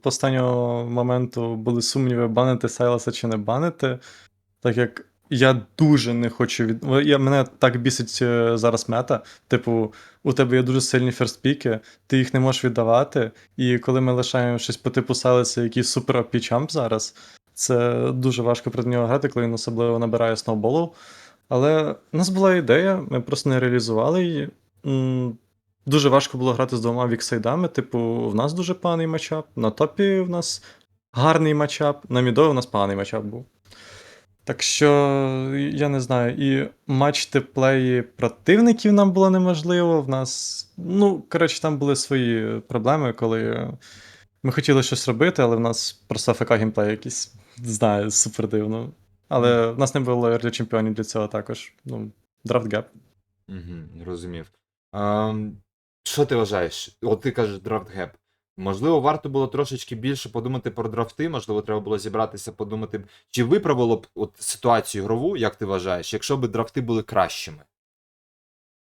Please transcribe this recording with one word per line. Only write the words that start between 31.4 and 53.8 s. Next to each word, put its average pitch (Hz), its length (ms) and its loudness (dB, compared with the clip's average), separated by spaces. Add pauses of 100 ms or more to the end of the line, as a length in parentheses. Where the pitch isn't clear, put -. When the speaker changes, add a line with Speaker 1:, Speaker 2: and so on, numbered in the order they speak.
Speaker 1:
матчап, 147 560 0
на 123 120 2
мідові 127 300 6
в - 20 2
нас 123 120 -2
поганий 98 300 0
матчап 98 280 -4
був. 113 220 -12 (960)
Так - 180 -6
що, - 260 2 (840)
я 147 160 0
не 139 120 0
знаю, 123 340 0 (160)
і 135 180 0 (180)
матчити 143 540 0
плеї 131 600 2
противників 208 920 2
нам 202 180 6
було 190 180 6
неможливо, 175 720 2
в 131 80 -4
нас, - 580 -6 (100)
ну, 185 520 2
коротше, 165 320 0
там 151 160 0
були 143 180 0
свої 113 640 -2
проблеми, 123 540 0
коли 113 560 -2 (720)
ми 131 80 0
хотіли 135 320 4
щось - 240 -4
робити, 143 340 2
але 117 140 4
в 113 40 2
нас 117 340 -2 (140)
просто 113 240 0
Ф - 160 -2
К 120 100 4
геймплей 107 340 0
якийсь, - 420 -8 (240)
не 120 120 -10
знаю, 107 420 2
супер 110 360 -2
дивно. 110 440 -4 (360)
Але 120 400 4
Speaker 2:
Мгм. 117 80 -4
Speaker 1:
в 123 40 -2
нас 135 160 0
не 147 60 0
було 123 280 0
Early 117 220 0
чемпіонів 110 420 -2
для 110 100 -4
цього 107 240 -4
також, 107 460 -10 (120)
ну, 110 260 -12 (340)
драфт 120 280 -2
геп. 110 140 -4 (600)
Speaker 2:
Мгм, 85 420 -14 (160)